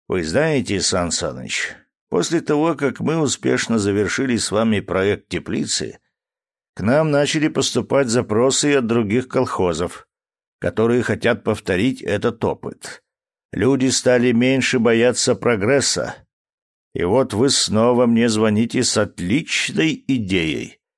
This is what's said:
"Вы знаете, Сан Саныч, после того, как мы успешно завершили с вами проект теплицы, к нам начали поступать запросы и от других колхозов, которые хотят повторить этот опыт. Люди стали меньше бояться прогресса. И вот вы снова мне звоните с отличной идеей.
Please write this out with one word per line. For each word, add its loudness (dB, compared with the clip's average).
"Вы -2
знаете, 0
Сан -2
Саныч, -6
после 0
того, 0
как -4
мы -2
успешно 0
завершили 0
с -4
вами 0
проект -2
теплицы, -6
к -12
нам 2
начали 0
поступать 0
запросы 0
и 4
от 2
других 0
колхозов, -2
которые 0
хотят -2
повторить -2
этот -2
опыт. -6
Люди 2
стали 2
меньше 2
бояться 2
прогресса. 0
И -2
вот 2
вы 2
снова 2
мне 4
звоните 2
с 0
отличной -2
идеей. -2